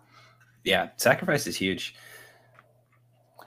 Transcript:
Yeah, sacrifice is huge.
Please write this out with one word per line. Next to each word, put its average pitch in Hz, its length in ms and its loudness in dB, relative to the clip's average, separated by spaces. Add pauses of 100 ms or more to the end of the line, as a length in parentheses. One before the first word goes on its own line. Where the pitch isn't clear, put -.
(640)
Yeah, 90 320 0
sacrifice 147 520 2
is 87 100 -6
huge. 92 380 -4 (1500)